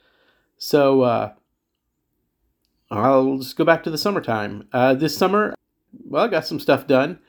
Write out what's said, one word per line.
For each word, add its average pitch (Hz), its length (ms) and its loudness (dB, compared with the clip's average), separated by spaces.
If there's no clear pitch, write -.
So, 139 420 2
uh, 110 320 0
I'll 131 460 2
just 131 180 -12
go 165 80 0
back 160 200 2
to 170 60 -6
the 156 60 -6
summertime. 110 760 -6
Uh, 127 220 2
this 147 220 -2
summer, 196 380 0
well, 156 320 -4
I - 20 2
got 165 180 -2
some 156 140 -8
stuff 135 300 0
done. 143 400 0